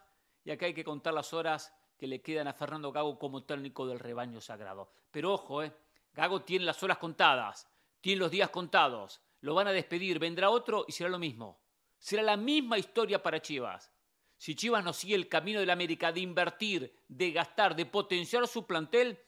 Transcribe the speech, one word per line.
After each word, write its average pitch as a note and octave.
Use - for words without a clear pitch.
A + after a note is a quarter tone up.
y D#3
acá F3
hay F3
que D#3
contar D#3
las D3+
horas D#3+
que C3+
le C3
quedan D#3
a C#3+
Fernando D3
Gago D3
como C3+
técnico C#3
del B2
rebaño A#2+
sagrado. G2+
Pero E3
ojo, D3+
eh, D3+
Gago F3
tiene F3+
las D#3+
horas F#3
contadas, C#3
tiene F#3+
los F3
días F3+
contados, D3
lo C#3+
van G3
a G3
despedir, F3+
vendrá E3+
otro A3+
y -
será F3
lo F3+
mismo. A#2
Será G#3
la G#3
misma A#3+
historia G3+
para D#3+
Chivas. A#2+
Si D#3
Chivas G#3+
no F3
sigue G3
el F3+
camino F3+
del F#3
América E3+
de E3
invertir, F3
de E3
gastar, D#3+
de E3
potenciar G3+
su A3+
plantel, F#3+